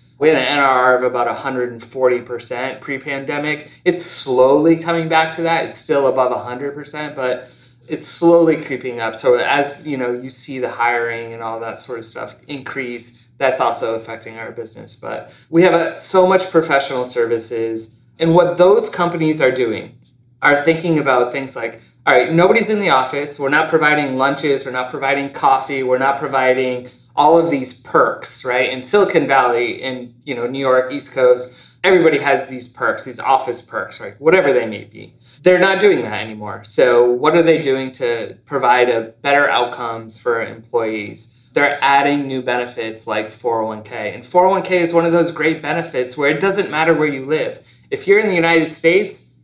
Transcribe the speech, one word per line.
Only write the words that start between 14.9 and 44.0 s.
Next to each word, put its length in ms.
But 380
we 140
have 100
a, 220
so 320
much 200
professional 560
services. 960
And 160
what 200
those 320
companies 520
are 100
doing 480
are 200
thinking 380
about 320
things 240
like, 240
all 80
right, 180
nobody's 380
in 80
the 120
office. 500
We're 80
not 200
providing 480
lunches. 480
We're 60
not 180
providing 440
coffee. 500
We're 160
not 200
providing 680
all 200
of 140
these 320
perks, 600
right? 260
In 140
Silicon 420
Valley, 560
in, 400
you 140
know, 100
New 140
York, 320
East 180
Coast, 720
everybody 360
has 280
these 220
perks, 360
these 140
office 420
perks, 400
right? 200
Whatever 320
they 160
may 160
be. 320
They're 160
not 220
doing 220
that 220
anymore. 380
So 480
what 240
are 80
they 180
doing 320
to 520
provide 440
a 240
better 280
outcomes 680
for 200
employees? 960
They're 300
adding 460
new 140
benefits 640
like 240
four 300
oh 40
one 160
k. 320